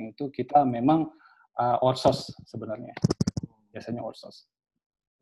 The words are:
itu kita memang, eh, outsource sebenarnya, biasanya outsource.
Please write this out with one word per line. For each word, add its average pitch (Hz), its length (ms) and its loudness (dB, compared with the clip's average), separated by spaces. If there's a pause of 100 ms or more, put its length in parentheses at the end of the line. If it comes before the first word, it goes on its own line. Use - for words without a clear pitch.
itu 135 240 -8
kita 143 320 4
memang, 135 420 2 (480)
eh, 120 300 2
outsource 131 480 2 (160)
sebenarnya, - 460 -10 (760)
biasanya 113 320 -10
outsource. - 460 -14 (760)